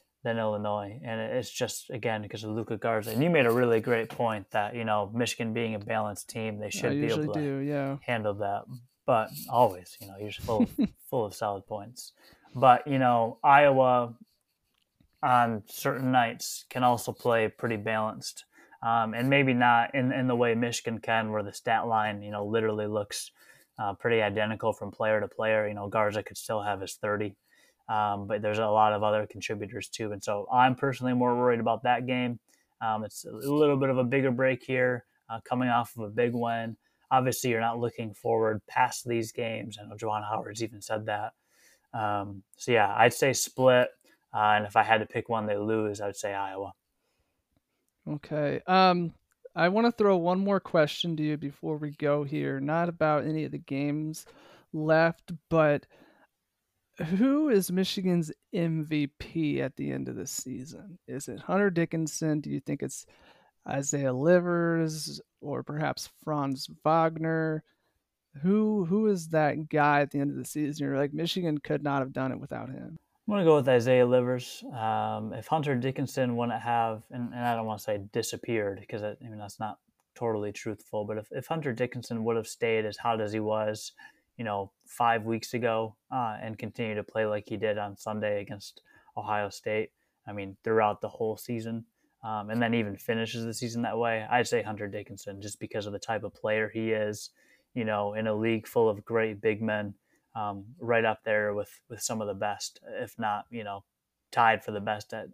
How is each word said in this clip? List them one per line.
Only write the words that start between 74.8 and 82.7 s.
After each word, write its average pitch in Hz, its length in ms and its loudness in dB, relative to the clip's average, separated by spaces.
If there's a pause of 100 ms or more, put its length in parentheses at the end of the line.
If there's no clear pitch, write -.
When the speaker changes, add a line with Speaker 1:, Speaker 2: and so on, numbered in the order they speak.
Speaker 1:
if 113 140 -12
Hunter 147 280 0
Dickinson 127 600 -2
wouldn't 117 240 -2
have, 117 480 0
and, 120 240 -8
and 120 100 -6
I 120 120 0
don't 113 100 -2
wanna 107 140 -6
say 104 200 -4 (140)
disappeared, 107 720 -4
'cause 104 160 -8
I, 104 60 -6
I 107 140 -10
mean, 110 160 -14
that's 101 200 -14
not 107 200 -8 (340)
totally 104 400 -4
truthful, 107 500 -8
but 107 140 -6
if, 107 140 -8
if 135 160 -8
Hunter 147 260 -4
Dickinson 120 500 -4
would 113 140 0
have 110 100 -4
stayed 110 380 0